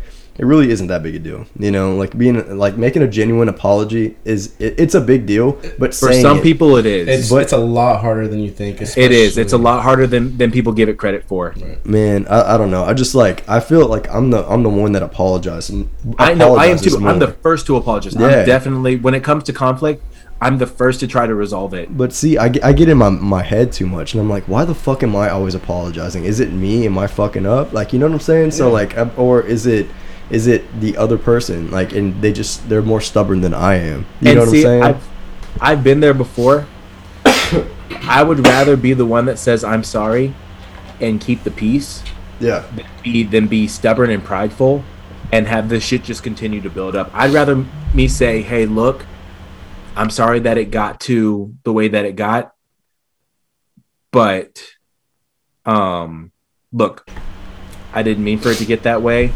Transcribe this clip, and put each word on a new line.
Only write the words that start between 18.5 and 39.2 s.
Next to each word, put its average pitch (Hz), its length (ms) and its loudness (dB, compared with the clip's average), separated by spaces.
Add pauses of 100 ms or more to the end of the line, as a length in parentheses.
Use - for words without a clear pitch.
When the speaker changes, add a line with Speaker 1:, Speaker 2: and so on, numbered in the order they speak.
Speaker 2:
when 127 180 0
it 135 100 -4
comes 147 200 0
to - 100 -8
conflict, 135 480 -2 (360)
I'm 131 200 0
the 127 80 0
first 127 340 0
to 131 60 -4
try 120 200 0
to 113 80 -2
resolve 101 380 -4
it. 87 240 -10
Speaker 1:
But 127 160 -2
see, 156 240 0
I 113 140 2
get, 131 120 0
I 131 120 6
get 165 160 6
in 147 80 6
my, 110 100 6
my 95 340 0
head 110 300 0
too 95 140 -4
much, 87 260 -6
and 110 80 -2
I'm 104 80 0
like, 101 160 -4
"Why 120 220 0
the 170 80 -2
fuck 135 280 -2
am 110 140 0
I 101 140 0
always 95 240 -2
apologizing? 87 720 -6
Is 104 140 -2
it 131 120 -2
me? 98 320 -2
Am 98 140 0
I 98 80 -2
fucking 98 400 -4
up?" 127 260 0
Like, 107 220 -4
you 127 40 2
know 139 80 2
what 160 60 2
I'm 151 80 -2
saying? 160 300 2
So, 147 160 0
Speaker 3:
Yeah. 120 80 4
Speaker 1:
like, 104 240 -2
uh, 117 180 0
or 123 240 4
is 113 240 -2
it, 110 220 2 (420)
is 113 180 0
it 123 160 4 (160)
the 107 200 -4
other 117 180 0
person? 98 540 -2
Like, 92 240 -4
and 101 260 -2
they 104 140 2
just, 110 340 -8
they're 110 140 2
more 110 180 0
stubborn 98 400 0
than 90 140 0
I 95 220 2
am. 80 280 -4 (160)
You - 80 4
Speaker 2:
And 147 60 8
Speaker 1:
know 120 80 6
what 113 80 4
Speaker 2:
see, 151 80 6
Speaker 1:
I'm 151 60 6
saying? 120 180 4
Speaker 2:
I've, - 260 0 (500)
I've 139 240 2
been 139 180 4
there 147 120 6
before. 131 540 2 (280)
<coughs> - 300 -20 (800)
I 131 200 4
would 151 240 4
rather 139 300 6
be 127 160 2
the 127 140 2
one 117 180 2